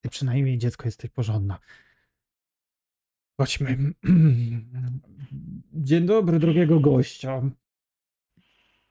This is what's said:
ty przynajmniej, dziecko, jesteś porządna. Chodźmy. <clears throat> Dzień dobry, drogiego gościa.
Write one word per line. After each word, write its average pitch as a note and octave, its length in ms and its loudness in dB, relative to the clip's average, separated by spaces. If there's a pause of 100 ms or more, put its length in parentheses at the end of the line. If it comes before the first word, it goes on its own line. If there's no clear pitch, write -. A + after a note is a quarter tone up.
ty A#2 80 -8
przynajmniej, C3 480 -2
dziecko, A#2+ 280 -4
jesteś A#2 240 -8
porządna. G2+ 500 -4 (1800)
Chodźmy. C3 400 -2 (1040)
<clears throat> C3 920 -12
Dzień D#3+ 320 0
dobry, F3+ 340 2
drogiego D#3+ 400 4
gościa. C3 640 0 (1500)